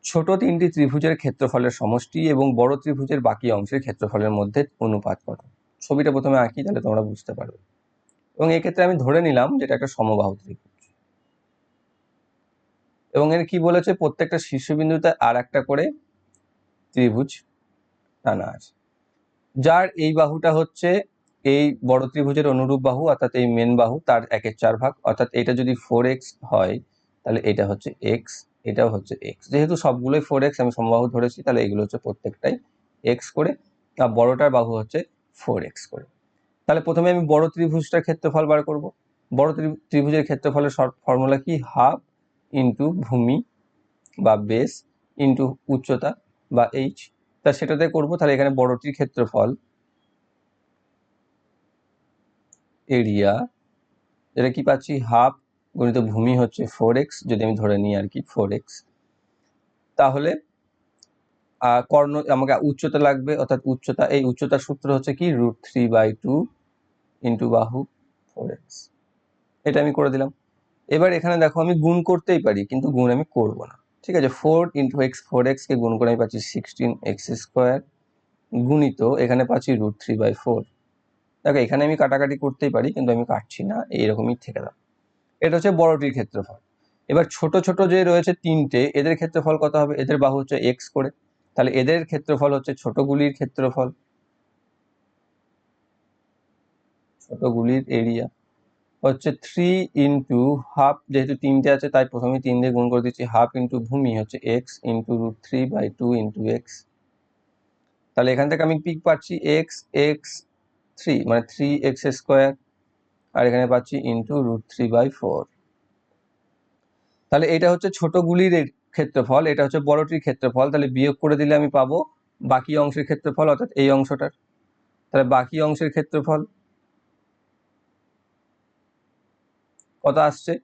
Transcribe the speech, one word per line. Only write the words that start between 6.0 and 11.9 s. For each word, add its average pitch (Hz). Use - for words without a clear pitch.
প্রথমে 135
আঁকি, 113
তাহলে 202
তোমরা 110
বুঝতে -
পারবে। -
এবং 156
এক্ষেত্রে 175
আমি 185
ধরে 147
নিলাম 131
যে 190
এটা 131
একটা 131
সমবাহু 104
ত্রিভুজ। -